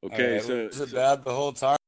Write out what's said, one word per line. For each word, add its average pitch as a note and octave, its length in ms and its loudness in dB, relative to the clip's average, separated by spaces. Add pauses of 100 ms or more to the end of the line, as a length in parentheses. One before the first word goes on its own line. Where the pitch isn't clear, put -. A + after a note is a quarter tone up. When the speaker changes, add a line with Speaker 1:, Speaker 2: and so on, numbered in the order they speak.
Speaker 1:
All F#2+ 80 -10
Speaker 2:
Okay, A#2 240 0
Speaker 1:
right. G#2+ 80 0
Speaker 2:
so, A#2+ 240 -4
Speaker 1:
Was A#2+ 140 -8
it C#3+ 80 -4
Speaker 2:
so A#2+ 80 -6
Speaker 1:
bad C3+ 280 4
the C3 100 -4
whole C#3+ 180 -2
time? C3+ 240 2 (120)